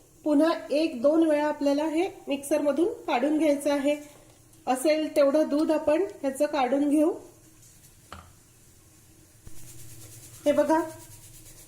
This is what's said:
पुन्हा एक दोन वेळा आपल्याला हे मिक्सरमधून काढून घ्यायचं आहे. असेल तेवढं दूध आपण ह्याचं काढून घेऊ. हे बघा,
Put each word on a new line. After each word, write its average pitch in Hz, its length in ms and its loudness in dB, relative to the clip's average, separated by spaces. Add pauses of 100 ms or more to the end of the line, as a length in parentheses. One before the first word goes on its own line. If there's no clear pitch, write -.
(240)
पुन्हा 302 260 4 (220)
एक 294 300 -2
दोन 320 260 4
वेळा 302 200 2
आपल्याला 285 380 0
हे 320 220 -2 (200)
मिक्सरमधून 294 680 0 (120)
काढून 294 320 0
घ्यायचं 294 360 2
आहे. 285 220 0 (720)
असेल 302 480 0
तेवढं 285 340 4
दूध 311 220 0
आपण 302 320 0 (180)
ह्याचं 277 240 -2
काढून 277 440 0
घेऊ. 302 240 2 (3250)
हे 294 60 4
बघा, 294 280 2 (880)